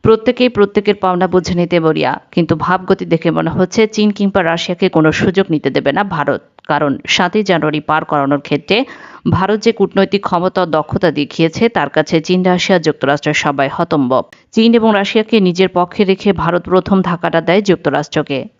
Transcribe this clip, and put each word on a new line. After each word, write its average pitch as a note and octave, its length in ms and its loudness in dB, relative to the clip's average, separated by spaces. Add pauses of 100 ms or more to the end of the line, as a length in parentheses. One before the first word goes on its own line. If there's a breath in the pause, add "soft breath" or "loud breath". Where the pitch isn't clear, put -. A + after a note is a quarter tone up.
প্রত্যেকেই A#3+ 480 2
প্রত্যেকের G3+ 460 0
পাওনা F#3 300 0
বুঝে F3+ 280 0
নিতে F3 260 0
মরিয়া, D#3 320 0 (200)
কিন্তু F3 240 0
ভাবগতি F#3 500 -2
দেখে E3 240 0
মনে D#3+ 200 -2
হচ্ছে F3+ 360 -2
চীন G#3+ 260 0
কিংবা G3 300 0
রাশিয়াকে E3+ 460 -2
কোনো D#3+ 240 2
সুযোগ F#3+ 380 0
নিতে D3 200 -2
দেবে C3+ 220 0
না F3 120 0
ভারত, D3 360 -4 (280)
কারণ D3 240 0 (140)
সাতই F#3+ 380 0
জানুয়ারি D#3 360 0
পার D3+ 240 -2
করানোর C#3+ 380 0
ক্ষেত্রে - 340 -2 (540 loud breath)
ভারত F#3+ 320 0
যে A3+ 100 2
কূটনৈতিক G3 500 0
ক্ষমতা F3+ 400 -2
ও F3+ 40 0
দক্ষতা D#3 440 0
দেখিয়েছে, D#3+ 580 -2
তার D3+ 220 -2
কাছে D#3+ 300 0
চীন, F#3 220 0
রাশিয়া, F3+ 360 2
যুক্তরাষ্ট্রের D3 640 -2
সবাই C#3+ 320 -2
হতম্ব। D3 380 0 (400 soft breath)
চীন A3+ 220 4
এবং A3+ 180 4
রাশিয়াকে G#3+ 480 0
নিজের F#3 300 2
পক্ষে F3+ 340 -2
রেখে F#3+ 280 0
ভারত E3+ 320 0
প্রথম F#3 380 0
ধাক্কাটা E3+ 380 -2
দেয় E3+ 220 2
যুক্তরাষ্ট্রকে। D3 760 -2 (220)